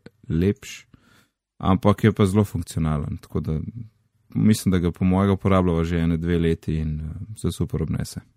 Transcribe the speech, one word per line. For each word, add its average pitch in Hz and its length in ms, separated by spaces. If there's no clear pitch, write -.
lepš, - 640
ampak 95 400
je 110 100
pa 104 140
zelo 98 180
funkcionalen, 80 760
tako - 220
da 78 180
mislim, 107 400
da 92 80
ga 85 120
po - 140
mojega 95 280
uporabljava 92 520
že 85 140
ene 82 180
dve 85 220
leti 82 380
in, 78 200
eh, 78 80
se - 160
super - 320
obnese. - 380